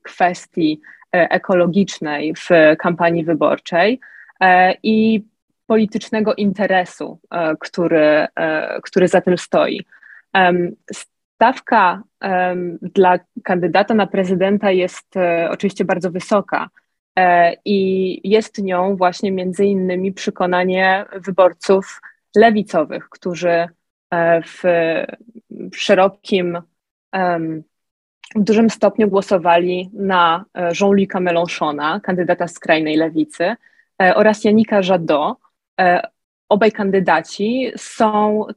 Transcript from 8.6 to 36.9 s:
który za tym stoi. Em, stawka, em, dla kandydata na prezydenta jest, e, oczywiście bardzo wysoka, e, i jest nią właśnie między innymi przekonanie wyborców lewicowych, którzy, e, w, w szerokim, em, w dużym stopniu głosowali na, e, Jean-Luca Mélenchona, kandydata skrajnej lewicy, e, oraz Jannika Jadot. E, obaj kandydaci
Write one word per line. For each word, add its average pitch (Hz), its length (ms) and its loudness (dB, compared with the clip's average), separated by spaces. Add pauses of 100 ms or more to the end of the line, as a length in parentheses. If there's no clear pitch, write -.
który - 260 -2
za 180 120 2
tym 180 180 0
stoi. - 480 -4 (460)
Em, 180 440 2 (160)
stawka, 220 1080 -2 (180)
em, 180 600 -4
dla 180 360 2 (260)
kandydata 185 500 0
na 202 120 2
prezydenta 196 640 -2
jest, 185 460 -4
e, 170 340 0
oczywiście - 340 -4
bardzo 180 260 -2
wysoka, 185 580 -4 (500)
e, 175 460 4
i 190 640 -2
jest 214 320 0
nią 185 340 -2
właśnie 185 360 -2
między 185 320 -2
innymi 190 480 -2
przekonanie 185 1000 0
wyborców 190 880 0 (360)
lewicowych, 208 720 2
którzy, 170 600 -4 (420)
e, 170 320 2
w, - 200 -18 (880)
w 185 260 -16
szerokim, 185 800 0 (540)
em, 165 500 -4 (720)
w 214 60 2
dużym 220 280 2
stopniu 208 380 0
głosowali 180 840 0
na, 185 500 0 (100)
e, 175 260 -4
Jean-Luca 196 400 2
Mélenchona, 170 800 -2
kandydata 175 480 -2
skrajnej 156 480 -2
lewicy, 160 580 -2 (480)
e, 185 120 4
oraz 214 300 2
Jannika 214 440 2
Jadot. 165 500 0 (420)
E, 180 280 2 (400)
obaj 214 240 2
kandydaci 196 1040 -2